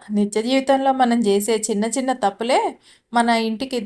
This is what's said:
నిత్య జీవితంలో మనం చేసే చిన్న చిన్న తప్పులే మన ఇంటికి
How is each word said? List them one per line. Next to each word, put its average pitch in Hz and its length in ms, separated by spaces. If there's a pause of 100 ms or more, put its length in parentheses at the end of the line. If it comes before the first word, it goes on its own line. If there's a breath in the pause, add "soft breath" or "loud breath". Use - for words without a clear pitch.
(180)
నిత్య 208 300
జీవితంలో 269 440 (100)
మనం 233 180 (100)
చేసే 208 260 (140)
చిన్న 208 160 (100)
చిన్న 262 160 (140)
తప్పులే 233 340 (580 soft breath)
మన 233 120 (200)
ఇంటికి 247 360